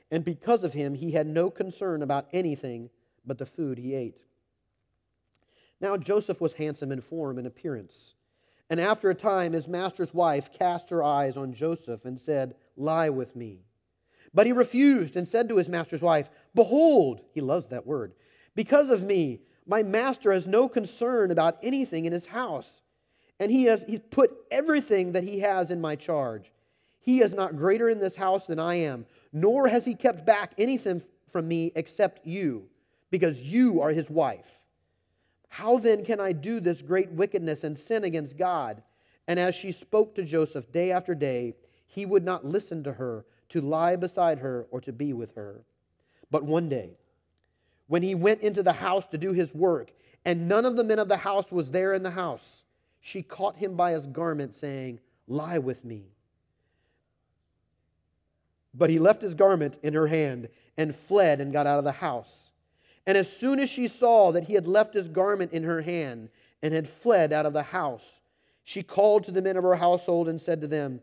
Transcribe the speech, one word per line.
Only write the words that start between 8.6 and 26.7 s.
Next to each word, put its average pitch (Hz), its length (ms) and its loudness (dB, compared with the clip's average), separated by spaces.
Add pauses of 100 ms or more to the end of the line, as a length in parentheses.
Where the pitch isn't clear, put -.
And 165 100 0
after 202 300 2
a 180 40 2
time, 185 380 0
his 156 160 -4
master's 180 460 -6
wife 160 360 0
cast 175 380 -4
her 170 140 -2
eyes 143 340 0
on 135 160 -8
Joseph 127 540 -6
and 127 120 -10
said, 135 360 -4 (220)
"Lie 156 340 0
with 131 260 -6
me." 104 280 -16 (680)
But 208 140 6
he 247 60 2
refused 247 640 4
and 175 120 -4
said 226 220 0
to 220 80 4
his 165 100 2
master's 165 320 -6
wife, 156 300 2 (240)
"Behold," 220 640 6 (140)
he 151 80 -4
loves 147 240 -2
that 120 200 -10
word, 120 280 -6 (400)
"because 269 340 4
of 214 140 2
me, 175 380 -2 (260)
my 214 160 0
master 220 500 0
has 185 140 0
no 226 220 4
concern 233 600 0
about 165 320 2
anything 233 440 -2
in 170 80 -2
his 170 120 -6
house. 196 540 -8 (580)
And 202 120 0
he 262 140 4
has, 220 220 4
he's 208 140 -6 (100)
put - 220 6 (180)
everything 247 640 0
that 180 120 -2
he 202 160 -6
has 190 300 0
in 175 100 -4
my 156 160 -4
charge. 131 540 -6 (500)